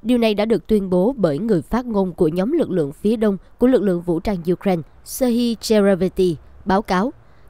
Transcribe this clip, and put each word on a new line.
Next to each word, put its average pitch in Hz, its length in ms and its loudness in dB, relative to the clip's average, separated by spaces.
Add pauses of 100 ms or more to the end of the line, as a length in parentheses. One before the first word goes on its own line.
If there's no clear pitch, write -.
Điều 240 160 0
này 220 160 2
đã 202 100 0
được 220 220 0
tuyên 196 240 0
bố 185 260 2
bởi 165 220 0
người 196 240 0
phát 247 240 -4
ngôn 196 260 -2
của 165 160 0
nhóm 185 240 -2
lực 311 180 0
lượng 151 220 -2
phía 214 240 -2
đông 214 200 0 (220)
của 247 80 2
lực 247 160 4
lượng 180 180 0
vũ 170 200 -2
trang 202 180 -4 (140)
Ukraine, 175 300 -2 (220)
Serhiy 240 560 -2
Cherevety, 190 760 2 (280)
báo 190 180 0
cáo. 196 300 -2 (380)